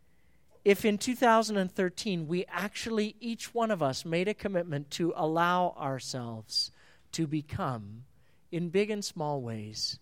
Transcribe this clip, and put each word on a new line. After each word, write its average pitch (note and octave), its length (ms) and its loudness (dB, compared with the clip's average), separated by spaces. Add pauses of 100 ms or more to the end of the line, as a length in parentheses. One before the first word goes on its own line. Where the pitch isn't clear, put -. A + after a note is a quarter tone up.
(640)
if G3+ 200 6
in G#3 140 2
two B3 180 -2
thousand A3 400 6
and F#3+ 160 0
thirteen F3+ 540 -2
we F3 200 0
actually, G#3+ 720 -2
each A#3 340 -8
one A3+ 160 2
of F3+ 120 0
us, C3 220 0
made F3 240 0
a G#3 60 0
commitment E3+ 580 -2
to E3 240 0
allow F3 640 2
ourselves B2 920 -4 (420)
to E3 140 0
become, C3 800 -4 (460)
in E3+ 200 -2
big G3+ 200 4
and G#3 140 -4
small D3 380 -2
ways, G#2+ 600 -6